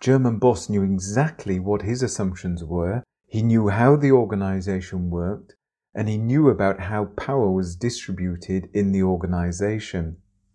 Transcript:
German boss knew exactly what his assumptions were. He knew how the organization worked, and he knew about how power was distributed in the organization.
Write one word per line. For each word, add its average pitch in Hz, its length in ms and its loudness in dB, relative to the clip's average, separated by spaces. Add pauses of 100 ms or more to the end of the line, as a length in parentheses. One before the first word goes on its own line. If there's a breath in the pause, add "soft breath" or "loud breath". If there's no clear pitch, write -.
German 127 380 2
boss 120 300 2
knew 104 140 0
exactly 98 800 -2
what 101 220 -2
his 123 200 -2
assumptions 90 640 -4
were. 87 400 -4 (240)
He 110 140 -2
knew 113 260 4
how 120 280 4
the 143 140 2
organization 95 960 0
worked, 87 460 -6 (380)
and 107 160 -2
he 107 100 -2
knew 131 300 4
about 98 300 2
how 104 260 -2 (120)
power 131 340 0
was 92 240 -2
distributed 92 1000 -6
in 101 200 2
the 95 100 2
organization. 90 1120 -2 (380)